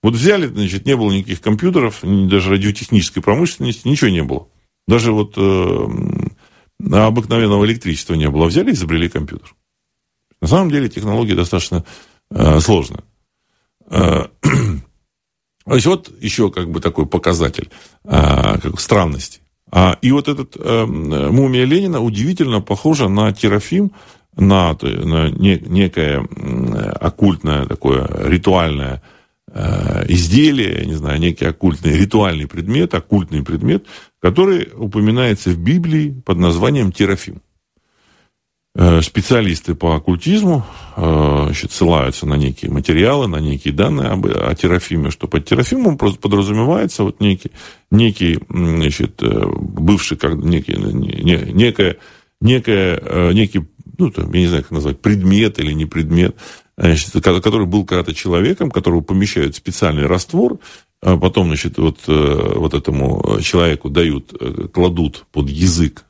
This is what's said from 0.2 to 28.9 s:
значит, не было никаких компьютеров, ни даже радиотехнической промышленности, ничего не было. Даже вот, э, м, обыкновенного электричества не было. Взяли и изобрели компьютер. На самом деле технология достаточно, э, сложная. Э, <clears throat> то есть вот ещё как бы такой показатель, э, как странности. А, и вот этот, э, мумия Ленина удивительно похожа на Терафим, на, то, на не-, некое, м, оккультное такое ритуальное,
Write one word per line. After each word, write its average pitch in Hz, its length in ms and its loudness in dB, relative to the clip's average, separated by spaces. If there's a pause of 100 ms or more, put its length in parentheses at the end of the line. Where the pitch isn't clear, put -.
значит, 101 400 -4
не 135 100 4
было 107 160 0
никаких 95 300 -4
компьютеров, 123 600 0
ни 98 260 2
даже 95 220 2
радиотехнической 98 720 0
промышленности, 127 640 -2
ничего 139 240 2
не 82 120 0
было. 65 240 -6 (400)
Даже 117 240 2
вот, 104 260 -2
э, 98 40 -2
м, - 880 -2 (600)
обыкновенного 107 720 2
электричества 98 480 -4
не 76 160 0
было. 78 160 2
Взяли 165 240 2
и 226 40 2
изобрели 82 360 -2
компьютер. - 460 -10 (840)
На 82 80 -4
самом 175 220 2
деле 143 180 0
технология 107 480 -2
достаточно, 87 480 -2 (460)
э, 78 300 4
сложная. - 440 0 (880)
Э, - 380 0 (140)
<clears throat> - 1200 -6
то - 100 -2
есть 123 120 2
вот 185 240 -2 (100)
ещё 104 300 -2
как 87 180 -6
бы 82 100 -4
такой 78 280 -2
показатель, 82 640 -2 (340)
э, 71 580 2
как - 180 -8
странности. 82 600 -2 (320)
А, 92 300 4
и 127 100 4
вот 143 160 2
этот, 147 300 -6
э, 117 280 -2
мумия 95 800 2
Ленина 165 360 0
удивительно 117 600 0
похожа 135 480 0
на 107 240 2
Терафим, 113 580 0 (440)
на, 92 400 4
то, - 120 -8
на 80 440 0
не-, 95 280 2
некое, 82 600 0
м, 62 540 -6 (280)
оккультное 78 640 0
такое - 420 -2 (220)
ритуальное, 80 720 0 (500)